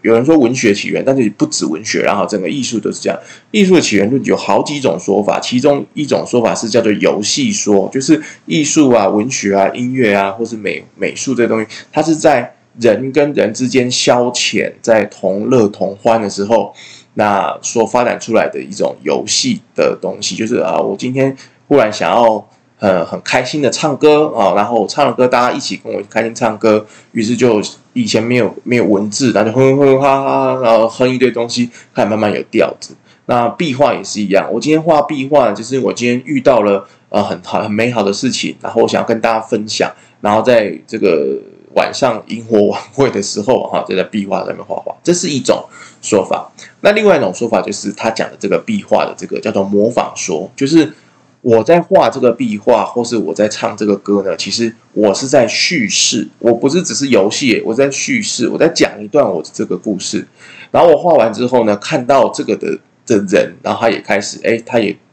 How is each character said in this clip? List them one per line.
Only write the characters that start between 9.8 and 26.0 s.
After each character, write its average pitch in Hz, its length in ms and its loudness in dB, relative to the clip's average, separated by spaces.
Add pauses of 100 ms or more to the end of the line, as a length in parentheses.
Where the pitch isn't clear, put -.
乐 120 220 2
啊， 98 160 0
或 117 140 -8
是 113 120 -8
美-， 90 260 -8 (140)
美 85 180 -6
术 131 200 -6
这 117 120 2
东 113 140 0
西， 110 60 -6 (260)
它 151 100 0
是 156 140 0
在 139 380 2 (260)
人 117 320 2
跟 147 220 2
人 104 180 0
之 127 160 -4
间 123 220 0
消 123 400 0
遣， - 500 -4
在 110 240 2
同 101 460 -4
乐 120 180 4
同 - 260 -4
欢 117 260 2
的 104 80 -4
时 98 160 -4
候， 107 300 0 (400)
那 98 480 0
所 113 240 0
发 120 160 0
展 101 160 -2
出 113 160 -6
来 85 140 2
的 69 120 -8
一 65 140 -12
种 65 300 -4
游 67 200 0
戏 113 360 -2 (160)
的 69 260 2
东 90 180 -8
西， 98 140 -8
就 110 100 -4
是 113 120 -2
啊， 85 240 -2
我 104 160 -2
今 127 160 -6
天 135 240 0 (320)
忽 143 80 4
然 110 160 4
想 87 180 -2
要， 110 340 2 (360)
呃， 92 260 2
很 90 160 -8
开 - 220 -2
心 151 180 -4
的 120 80 2
唱 147 260 -2
歌 151 300 4 (100)
啊， 95 200 2
然 104 100 0
后 113 220 0
唱 143 180 0
了 123 60 0
歌， 127 160 2
大 127 120 2
家 123 160 0
一 143 40 -6
起 98 160 -8
跟 113 160 -12
我 98 180 -6